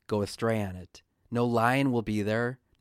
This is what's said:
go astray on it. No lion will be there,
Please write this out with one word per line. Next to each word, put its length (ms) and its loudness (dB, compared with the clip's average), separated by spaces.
go 160 -2
astray 400 -2
on 120 -6
it. 280 -16
No 140 0
lion 480 2
will 100 2
be 200 0
there, 380 -2